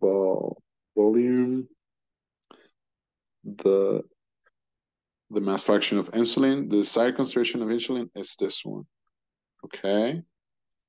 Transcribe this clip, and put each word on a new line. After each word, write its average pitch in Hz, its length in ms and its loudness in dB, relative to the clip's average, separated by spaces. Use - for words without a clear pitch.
uh, 95 500 0
volume, 123 720 2
the, 101 600 0
the 104 100 0
mass 98 220 -2
fraction 104 340 2
of 95 140 -2
insulin, 135 580 2
the 104 80 2
desired 117 400 0
concentration 123 460 -2
of 110 60 -4
insulin 117 460 -4
is 98 240 -10
this 95 240 -4
one. - 220 -10
Okay. 110 560 -2